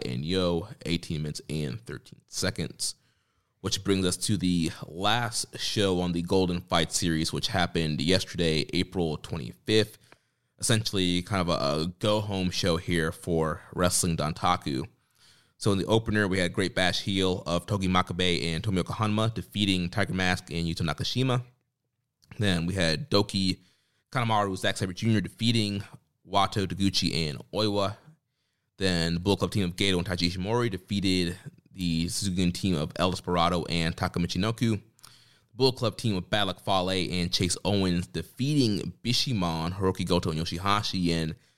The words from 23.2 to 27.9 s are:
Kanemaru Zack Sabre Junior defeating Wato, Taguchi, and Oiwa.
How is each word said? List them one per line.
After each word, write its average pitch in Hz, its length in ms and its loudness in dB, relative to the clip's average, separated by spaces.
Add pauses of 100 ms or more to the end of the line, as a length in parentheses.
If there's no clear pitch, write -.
Kanemaru 107 440 0
Zack 98 200 -2
Sabre 95 180 -4
Junior 107 260 2
defeating 104 600 0 (480)
Wato, 98 360 2
Taguchi, 87 600 0
and 67 120 -8 (120)
Oiwa. 101 440 0 (840)